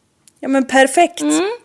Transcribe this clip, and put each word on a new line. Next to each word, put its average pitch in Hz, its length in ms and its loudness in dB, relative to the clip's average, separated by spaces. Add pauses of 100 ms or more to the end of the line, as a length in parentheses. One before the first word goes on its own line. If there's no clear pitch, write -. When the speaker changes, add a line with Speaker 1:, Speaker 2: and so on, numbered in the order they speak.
(400)
Speaker 1:
Ja, - 100 -10
men 269 180 0
perfekt. 311 540 2
Speaker 2:
Mm. 311 280 -2 (160)